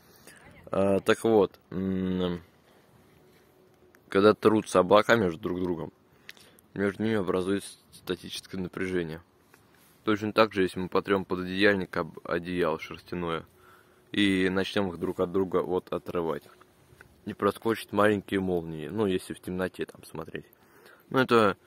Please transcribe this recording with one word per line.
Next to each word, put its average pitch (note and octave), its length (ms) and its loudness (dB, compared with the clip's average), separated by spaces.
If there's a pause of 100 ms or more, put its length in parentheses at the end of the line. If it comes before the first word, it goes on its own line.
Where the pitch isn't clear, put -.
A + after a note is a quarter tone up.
(720)
А, G2 280 2
так - 240 0
вот, G#2+ 360 4 (120)
м, F#2 720 -2 (1700)
когда G2+ 240 6
трутся G#2 460 2
облака G#2+ 360 6
между F2+ 240 0
друг F2+ 200 -6
другом, E2 320 -6 (840)
между G2+ 300 -2
ними A2+ 120 0
образуется F#2 600 -2 (140)
статическое - 680 -10
напряжение. F2+ 600 -6 (840)
Точно G#2+ 300 -2
так A2 200 2
же, G2 100 2
если F#2 160 -2
мы F2+ 100 -6
потрём F#2+ 360 0
пододеяльник F#2 720 0
об E2 260 -6
одеяло F2 560 -2
шерстяное E2+ 680 -8 (640)
и F#2+ 380 4
начнём F#2+ 400 -2
их E2+ 100 -10
друг F2+ 200 -4
от F2 120 -2
друга F2+ 320 0
вот - 300 -4
отрывать, E2 500 -4 (840)
не G#2+ 80 -8
проскочат - 600 -2
маленькие G2+ 460 2
молнии, E2 500 -4
ну, G#2 160 -2
если F#2 280 -2
в - 60 -14
темноте F2+ 460 -6
там - 180 -14
смотреть. D#2+ 420 -14 (640)
Ну, C3 100 0
это, A2+ 480 4